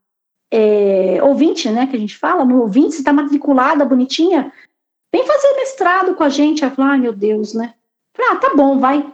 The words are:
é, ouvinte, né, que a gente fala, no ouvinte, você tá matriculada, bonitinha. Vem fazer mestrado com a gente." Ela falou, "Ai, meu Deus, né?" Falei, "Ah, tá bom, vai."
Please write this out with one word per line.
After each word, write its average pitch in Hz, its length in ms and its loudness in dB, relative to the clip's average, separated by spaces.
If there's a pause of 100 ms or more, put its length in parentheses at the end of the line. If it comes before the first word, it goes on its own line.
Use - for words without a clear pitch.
(520)
é, 196 680 2
ouvinte, 269 480 0
né, 233 160 -2
que 269 100 -6
a 226 40 -4
gente 214 180 -8
fala, 320 260 -2
no 254 180 2
ouvinte, 262 340 0
você 294 80 -8
tá 285 100 0
matriculada, 285 720 0
bonitinha. 269 680 0 (640)
Vem 494 140 0
fazer 571 300 2
mestrado 370 580 -2
com - 80 -2
a 294 60 2
gente." 302 340 0
Ela 262 100 -2
falou, 269 180 0
"Ai, 277 80 2
meu 240 140 -2
Deus, 208 400 -4
né?" 233 220 -8 (400)
Falei, 466 160 -2
"Ah, 349 60 0
tá - 180 0
bom, 277 240 4
vai." 277 340 0